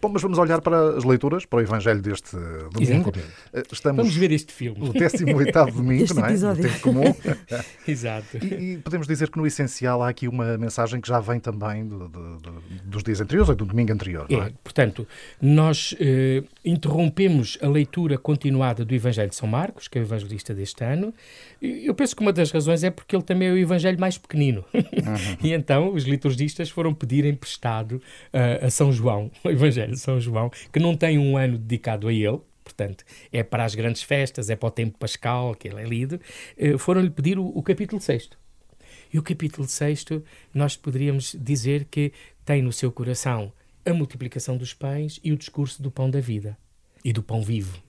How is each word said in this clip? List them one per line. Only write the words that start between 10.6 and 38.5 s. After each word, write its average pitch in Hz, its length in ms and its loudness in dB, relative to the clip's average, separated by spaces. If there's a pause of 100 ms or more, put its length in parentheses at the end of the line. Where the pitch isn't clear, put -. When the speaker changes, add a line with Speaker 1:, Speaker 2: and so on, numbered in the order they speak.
Speaker 1:
que 110 80 -10
já 120 120 2
vem 117 200 -2
também 107 480 -6
de, 104 80 -10
de, 90 120 -10
de, 85 760 -14
dos 101 180 -6
dias 104 180 -2
anteriores, 160 280 4
ou 135 60 4
do 104 100 -4
domingo 110 280 0
anterior, 98 220 -4 (140)
não 113 140 0
é? 101 40 -4
Speaker 2:
É, 117 60 -10 (100)
portanto, 113 420 0 (360)
nós, 151 580 4
eh, 131 420 2 (220)
interrompemos 160 1000 2
a 147 60 0
leitura 147 500 2
continuada 131 680 0
do 113 100 0
Evangelho 110 340 0
de - 60 -12
São 117 120 -4
Marcos, 135 420 -4
que - 80 -4
é 120 40 0
o 113 40 0
evangelista 104 480 -6
deste 98 320 -8
ano. 180 280 -2 (480)
E 254 240 -6
eu 302 80 0
penso 269 220 0
que - 60 -4
uma 208 100 4
das 165 180 2
razões 160 340 2
é 180 60 2
porque - 260 -8
ele 185 80 2
também 185 260 2
é - 20 4
o 180 60 4
evangelho 180 420 2
mais 185 180 0
pequenino. 135 460 0 (100)
Speaker 1:
Uhum. 98 680 0
Speaker 2:
<laughs> - 20 -8
E 156 80 2
então 160 420 2
os 151 120 0
liturgistas 143 640 0
foram 160 240 -2
pedir 139 320 2
emprestado, 120 760 -2 (300)
eh, 123 340 2
a 131 40 4
São 139 220 4
João, 110 460 0
<laughs> - 60 -20
o 180 60 0
Evangelho 127 440 2
de 127 60 -6
São 131 200 0
João, 117 300 -2 (220)
que - 80 0
não 170 160 2
tem 160 240 2
um 139 180 2
ano 127 200 0
dedicado 113 500 -4
a 117 60 2
ele, 110 260 0 (240)
portanto, - 400 -8 (300)
é 117 100 0
para 117 220 -2
as 107 100 -2
grandes 113 260 -2
festas, 131 480 -2
é 110 60 0
para 117 120 -4
o 113 40 -2
tempo 113 260 -4
pascal 120 580 -4
que - 120 -14
ele 104 140 -12
é 110 40 -10
lido, 127 340 -4 (380)
eh, 147 200 2
foram-lhe 180 320 2
pedir 160 280 0
o, 190 80 -2
o 180 160 -4
capítulo 196 400 -2
sexto. - 360 -4 (760)